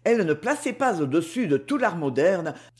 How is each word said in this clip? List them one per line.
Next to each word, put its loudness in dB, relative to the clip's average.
Elle 2
ne 2
plaçait -2
pas 0
au-dessus 0
de 2
tout -4
l'art 0
moderne 0